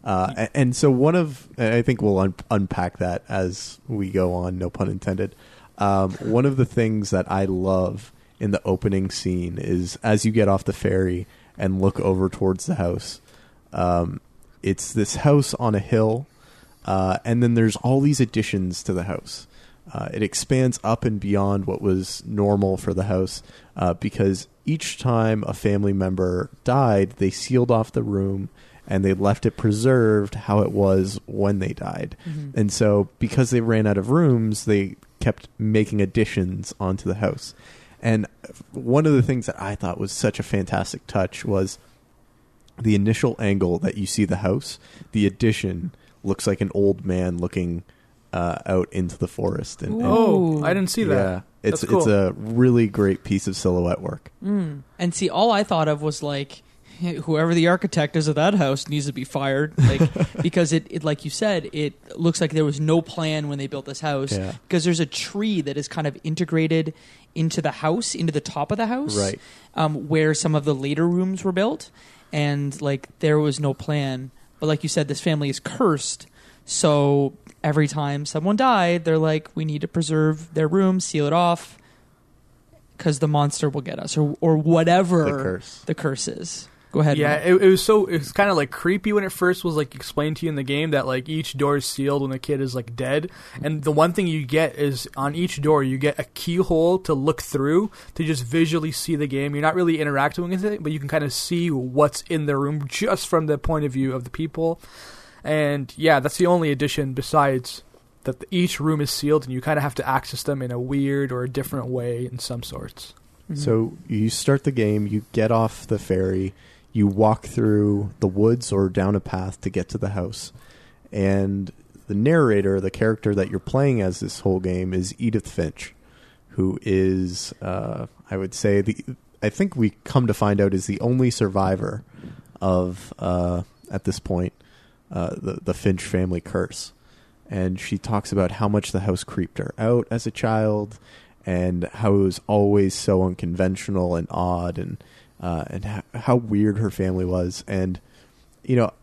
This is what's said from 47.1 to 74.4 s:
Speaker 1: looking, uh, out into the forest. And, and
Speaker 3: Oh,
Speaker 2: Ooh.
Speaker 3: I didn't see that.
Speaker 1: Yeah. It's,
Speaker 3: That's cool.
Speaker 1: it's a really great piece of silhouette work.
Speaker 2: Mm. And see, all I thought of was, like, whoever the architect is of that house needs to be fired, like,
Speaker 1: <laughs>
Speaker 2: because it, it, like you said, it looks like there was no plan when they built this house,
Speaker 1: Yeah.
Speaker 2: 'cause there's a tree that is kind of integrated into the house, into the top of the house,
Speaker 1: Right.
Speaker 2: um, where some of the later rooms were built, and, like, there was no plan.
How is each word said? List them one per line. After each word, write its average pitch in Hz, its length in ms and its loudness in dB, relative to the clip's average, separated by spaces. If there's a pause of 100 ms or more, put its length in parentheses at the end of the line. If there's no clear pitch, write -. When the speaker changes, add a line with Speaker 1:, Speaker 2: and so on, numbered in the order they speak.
Speaker 1:
looking, 87 460 -4 (500)
uh, 87 320 -2
out 92 280 0
into 90 240 -4
the 85 100 -2
forest. - 560 -4
And, - 120 -4
and 226 100 -2
Speaker 3:
Oh, 190 540 4
Speaker 2:
Ooh. 147 60 -4
Speaker 3:
I 170 80 2
didn't 190 160 0
see 226 140 -2
that. 156 120 2
Speaker 1:
Yeah. 95 260 0 (220)
It's, 104 180 0
Speaker 3:
That's - 100 -2
cool. 190 80 4
Speaker 1:
it's 151 80 4
a 98 280 4
really 117 520 4
great 98 360 0
piece 98 220 -2
of 95 100 -4
silhouette 90 460 0
work. - 300 -10 (120)
Speaker 2:
Mm. 175 380 -4 (160)
And 175 160 -2
see, 185 160 -2
all 220 220 2
I 208 120 2
thought 160 260 2
of 147 120 0
was, 151 220 -4
like, 143 400 -6 (600)
whoever 160 300 2
the 170 140 4
architect 175 480 2
is 156 140 2
of 143 60 0
that 170 180 4
house 139 340 2
needs 147 200 -2
to 139 60 -4
be 123 120 -8
fired, 139 520 -2
like, 135 240 6 (360)
Speaker 1:
<laughs> - 40 -4
Speaker 2:
because 170 300 2
it, 160 180 0
it, 156 140 -8
like 151 220 -2
you 147 40 -6
said, 196 440 -2
it 151 200 -4 (240)
looks 165 220 2
like 160 140 2
there 156 120 4
was 143 140 -2
no 160 220 4
plan 156 480 -4
when 143 100 -6
they 139 80 -6
built 135 180 -10
this 139 140 -12
house, 139 320 -2
Speaker 1:
Yeah. 95 220 -4 (160)
Speaker 2:
'cause 165 160 2
there's 170 160 2
a 156 40 2
tree 202 560 -4
that 139 160 -4
is 143 120 -6
kind 151 180 -4
of 135 160 -4
integrated 160 720 0 (420)
into 160 260 0
the 151 100 -2
house, 175 440 -2
into 165 160 -2
the 143 100 -2
top - 300 -6
of 208 60 -2
the 226 100 -2
house, 254 300 -4
Speaker 1:
Right. 196 220 -2 (360)
Speaker 2:
um, 151 320 -2
where 156 260 4
some 156 220 0
of 143 80 2
the 147 100 2
later 143 340 0
rooms 185 360 0
were 190 80 0
built, 214 400 -2 (400)
and, 143 500 -2
like, 139 280 -4 (100)
there 151 200 4
was 143 200 0
no 139 140 0
plan. 135 580 -4 (300)